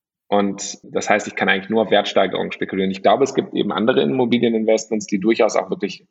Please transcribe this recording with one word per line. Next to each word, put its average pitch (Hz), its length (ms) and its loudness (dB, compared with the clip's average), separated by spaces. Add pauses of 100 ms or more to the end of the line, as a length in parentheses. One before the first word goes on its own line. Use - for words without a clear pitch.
(280)
Und 101 560 -2
das - 260 -6
heißt, 104 180 0
ich - 80 -12
kann 101 140 0
eigentlich 95 200 -2
nur 110 140 2
auf 95 80 -6
Wertsteigerung 95 600 2
spekulieren. 95 380 -4
Ich 95 140 -6
glaube, 110 200 4
es 131 120 0
gibt - 180 -2
eben 104 180 -2
andere 113 300 2
Immobilieninvestments, 113 1040 0
die 104 140 -2
durchaus 110 360 2
auch 92 140 -2
wirklich 92 420 -8